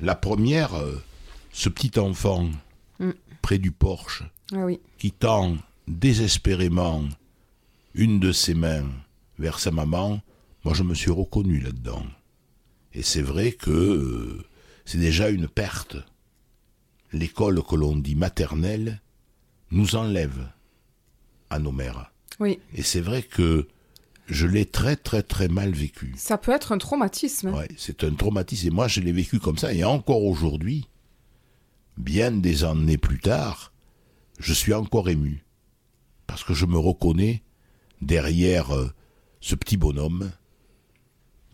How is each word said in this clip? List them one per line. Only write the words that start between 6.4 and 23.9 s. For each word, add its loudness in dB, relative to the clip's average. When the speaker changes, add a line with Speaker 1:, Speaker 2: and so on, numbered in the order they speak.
Speaker 1:
une 4
de 4
ses 0
mains 0
vers -4
sa -2
maman, 0
moi 2
je 2
me 0
suis 0
reconnu 2
là-dedans. -6
Et -8
c'est 0
vrai 0
que, -4
euh, 0
c'est -4
déjà 2
une 0
perte. -6
L'école 0
que -2
l'on 2
dit -2
maternelle -2
nous 4
enlève -2
à -4
nos -2
mères. -8
Speaker 2:
Oui. 0
Speaker 1:
Et -4
c'est 0
vrai -2
que 2